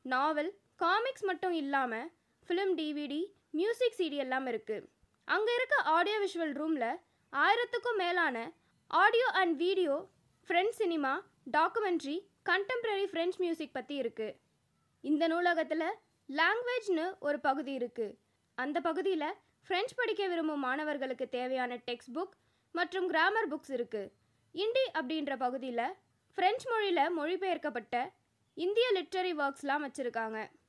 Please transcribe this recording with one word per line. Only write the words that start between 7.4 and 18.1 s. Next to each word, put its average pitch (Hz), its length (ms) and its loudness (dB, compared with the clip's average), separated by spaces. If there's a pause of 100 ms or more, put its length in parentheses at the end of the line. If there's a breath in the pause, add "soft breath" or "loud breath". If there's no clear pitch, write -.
மேலான 330 540 0 (420 soft breath)
audio 440 400 6
and 339 280 2
video, 349 480 0 (380)
பிரெஞ்சு 370 260 2
சினிமா, 330 500 0 (280)
டாக்குமெண்ட்ரி, 349 760 0 (180)
கண்டெம்பரரி 403 600 0
பிரெஞ்சு 349 340 -2
மியூசிக் 330 340 -2
பத்தி 254 220 -8
இருக்கு. 226 400 -4 (640)
இந்த 302 260 2
நூலகத்துல 330 640 2 (380)
லாங்குவேஜ்னு 381 880 0
ஒரு 294 200 -2
பகுதி 277 340 0
இருக்கு. 240 440 -6 (380)